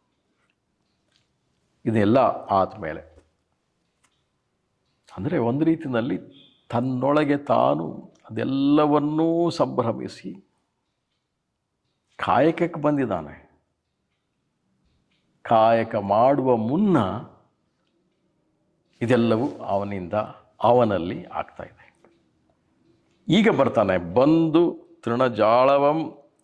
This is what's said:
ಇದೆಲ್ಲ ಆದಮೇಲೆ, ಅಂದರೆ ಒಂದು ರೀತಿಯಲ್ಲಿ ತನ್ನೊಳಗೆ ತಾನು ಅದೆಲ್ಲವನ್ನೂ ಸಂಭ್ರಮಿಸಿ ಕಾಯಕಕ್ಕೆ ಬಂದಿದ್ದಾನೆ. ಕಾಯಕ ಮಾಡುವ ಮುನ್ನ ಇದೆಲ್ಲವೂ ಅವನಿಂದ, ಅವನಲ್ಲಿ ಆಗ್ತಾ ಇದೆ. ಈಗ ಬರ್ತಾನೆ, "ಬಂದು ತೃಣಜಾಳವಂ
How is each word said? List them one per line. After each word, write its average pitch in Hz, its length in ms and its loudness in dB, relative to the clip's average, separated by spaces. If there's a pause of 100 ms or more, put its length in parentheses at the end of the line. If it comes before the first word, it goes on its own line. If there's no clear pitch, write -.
(1900)
ಇದೆಲ್ಲ 110 320 2 (320)
ಆದಮೇಲೆ, 92 640 -4 (2000)
ಅಂದರೆ 127 220 -4
ಒಂದು 127 260 -2
ರೀತಿಯಲ್ಲಿ 147 540 -2 (500)
ತನ್ನೊಳಗೆ 131 680 0
ತಾನು 143 760 -2 (180)
ಅದೆಲ್ಲವನ್ನೂ 147 1200 0
ಸಂಭ್ರಮಿಸಿ - 1000 -6 (1700)
ಕಾಯಕಕ್ಕೆ 160 640 0
ಬಂದಿದ್ದಾನೆ. 113 800 -4 (1800)
ಕಾಯಕ 113 540 2
ಮಾಡುವ 123 600 2
ಮುನ್ನ 156 400 0 (2000)
ಇದೆಲ್ಲವೂ 117 480 2 (160)
ಅವನಿಂದ, 98 500 -6 (460)
ಅವನಲ್ಲಿ 113 640 0
ಆಗ್ತಾ - 380 -12
ಇದೆ. - 200 -20 (1500)
ಈಗ 208 200 4
ಬರ್ತಾನೆ, 101 680 0
"ಬಂದು 160 640 2 (260)
ತೃಣಜಾಳವಂ 127 1120 2 (260)